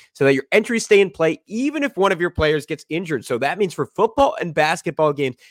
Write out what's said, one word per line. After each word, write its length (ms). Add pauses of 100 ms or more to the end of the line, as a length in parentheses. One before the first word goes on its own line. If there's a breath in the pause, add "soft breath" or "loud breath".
(120)
so 120
that 100
your 180
entries 320
stay 160
in 100
play 380
even 340
if 140
one 160
of 80
your 100
players 360
gets 220
injured. 360
So 140
that 200
means 160
for 100
football 560
and 140
basketball 580
games, 220 (160 soft breath)